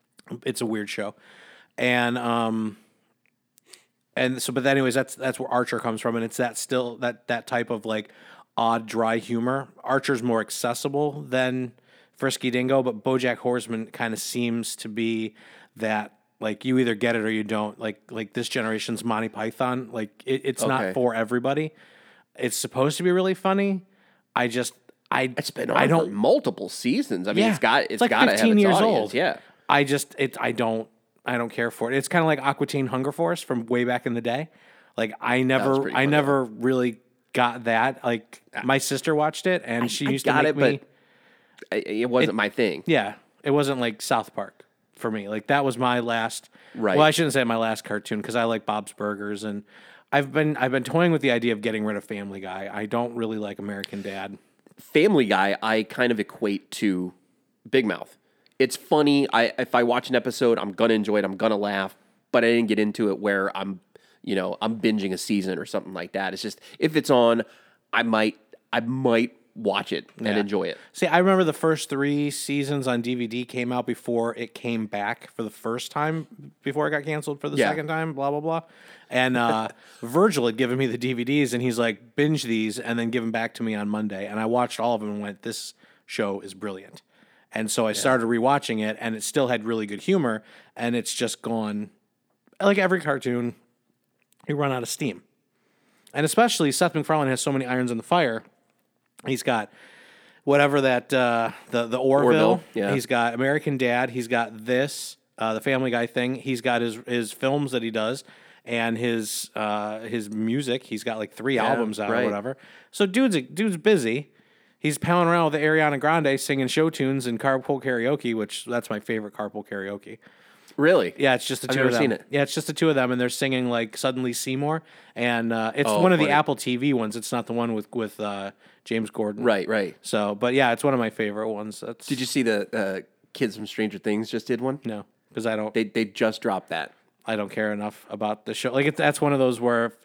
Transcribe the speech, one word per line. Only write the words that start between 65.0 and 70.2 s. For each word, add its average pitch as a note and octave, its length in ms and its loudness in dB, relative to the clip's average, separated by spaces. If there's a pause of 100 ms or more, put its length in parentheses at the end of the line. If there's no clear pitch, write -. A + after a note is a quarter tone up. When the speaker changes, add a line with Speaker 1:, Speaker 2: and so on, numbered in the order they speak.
Speaker 2:
a F2+ 60 -4
season F#2+ 400 -2
or D2+ 80 -8
something F#2+ 280 -6
like F2 180 -10
that. F#2+ 200 -4
It's F#2+ 100 -10
just, - 180 -10 (180)
if D#3 180 0
it's D3 140 2
on, A#2 320 6 (500)
I A2+ 120 2
might, A2 340 2 (340)
I B2 80 2
might B2 540 2 (220)
watch G2+ 360 -2
it D2+ 140 -4 (120)
and A2+ 80 -6